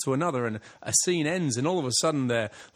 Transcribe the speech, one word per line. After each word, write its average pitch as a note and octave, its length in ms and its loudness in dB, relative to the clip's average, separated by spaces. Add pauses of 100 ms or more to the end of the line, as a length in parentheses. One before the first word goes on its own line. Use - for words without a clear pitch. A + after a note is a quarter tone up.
to C3+ 80 0
another C3 340 0
and A2 140 -6 (200)
a - 120 -4 (100)
scene E3+ 240 2
ends D#3 300 0
and B2 100 0
all F3+ 140 2
of C#3+ 40 -2
a B2 160 -2
sudden D3 280 2
they're A2+ 220 0 (260)